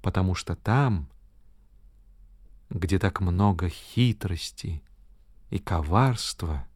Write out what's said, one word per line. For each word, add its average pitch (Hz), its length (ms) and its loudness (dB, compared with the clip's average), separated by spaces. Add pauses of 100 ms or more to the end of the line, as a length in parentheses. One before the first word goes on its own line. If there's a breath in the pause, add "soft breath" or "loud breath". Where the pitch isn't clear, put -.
потому 92 340 0
что - 200 -6
там, 110 540 0 (1600)
где 82 300 0
так 95 200 0
много 92 480 2
хитрости - 1160 -4 (680)
и - 100 -4
коварства 85 1040 0 (100)